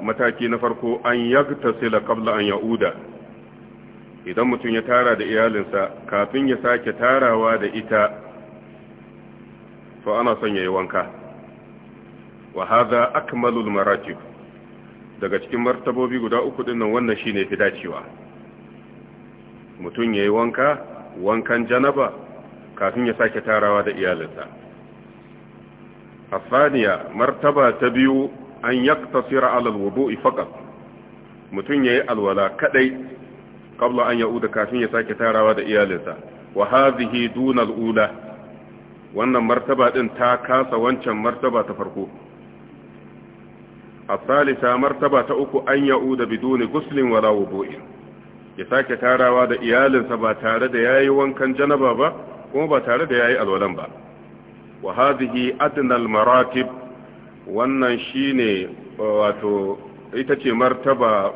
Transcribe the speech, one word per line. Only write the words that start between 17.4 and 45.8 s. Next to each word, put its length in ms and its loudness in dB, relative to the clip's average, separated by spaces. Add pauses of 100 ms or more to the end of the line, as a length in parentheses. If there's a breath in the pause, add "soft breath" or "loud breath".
fi 80 -4
dacewa. 480 -2 (1800)
Mutum 320 -2
ya 120 2
yi 40 4
wanka, 560 0 (380)
wankan 440 0
janaba, 460 0 (640)
kafin 300 -2
ya 100 0
sake 240 0
tarawa 420 2
da 100 -2
iyalinsa. 540 -4 (1800)
Asaniya, 840 0
martaba 640 2
ta 100 2
biyu, 400 2 (340)
an 200 0
yaktasira 720 2
ala 160 2
alwudu'i 480 -2
faqat. 300 0 (1040)
Mutum 320 0
ya 80 4
yi 80 4
alwala 580 0
kadai, 380 2 (840)
qabla 320 2
an 80 0
ya'uda, 320 -2
kafin 300 -2
ya 100 -2
sake 240 -2
tarawa 400 2
da 80 -4
iyalinsa. 540 0 (380)
Wa 120 2
hadhihi 640 2
duna 320 0
al'ula. 480 0 (1040)
Wannan 320 0
martaba 460 2
din 260 -2
ta 240 2
kasa 340 0
wancan 380 0
martaba 480 -2
ta 160 -6
farko. 300 -8 (2000)
Asalisa, 720 2
martaba 460 2
ta 100 -2
uku, 320 -2
an 200 2